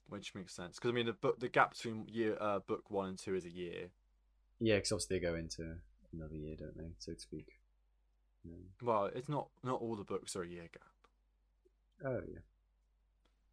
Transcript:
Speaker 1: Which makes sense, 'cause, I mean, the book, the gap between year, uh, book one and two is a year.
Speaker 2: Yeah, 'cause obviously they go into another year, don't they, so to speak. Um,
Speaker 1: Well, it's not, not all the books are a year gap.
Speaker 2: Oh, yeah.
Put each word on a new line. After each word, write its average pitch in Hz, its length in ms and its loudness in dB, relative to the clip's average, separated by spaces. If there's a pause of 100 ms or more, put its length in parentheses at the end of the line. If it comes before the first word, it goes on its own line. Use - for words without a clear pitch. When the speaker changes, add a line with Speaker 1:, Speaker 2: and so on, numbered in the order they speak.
Speaker 1:
Which 98 260 -8
makes 95 220 -10
sense, 87 240 -8
'cause, 123 100 2
I 117 40 2
mean, 120 120 4
the 113 80 2
book, - 260 2
the 127 100 -2
gap 131 260 6
between 110 320 -4
year, 107 340 2
uh, 104 180 2
book - 300 -2
one 98 200 2
and 95 100 -4
two 95 160 0
is 87 100 0
a 87 60 -8
year. 87 400 -6 (680)
Speaker 2:
Yeah, 107 200 6
'cause - 120 0
obviously 95 280 2
they - 20 2
go 85 140 2
into 82 420 -4 (340)
another 78 240 -6
year, 78 220 -4
don't 78 180 -8
they, 82 220 -8
so - 160 -8
to 85 60 -10
speak. - 400 -12 (840)
Um, 87 260 -14 (120)
Speaker 1:
Well, 110 240 6
it's 127 240 -2
not, 143 200 2 (140)
not 127 180 2
all 113 140 0
the 101 80 -4
books - 320 -2
are 95 60 0
a 87 60 -4
year 87 200 -10
gap. - 260 -20 (1080)
Speaker 2:
Oh, 123 240 0
yeah. 87 120 -10 (1120)